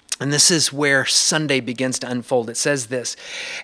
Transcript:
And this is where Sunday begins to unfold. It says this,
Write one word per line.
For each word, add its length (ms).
And 140
this 180
is 220
where 320
Sunday 560
begins 380
to 100
unfold. 400
It 80
says 300
this, 280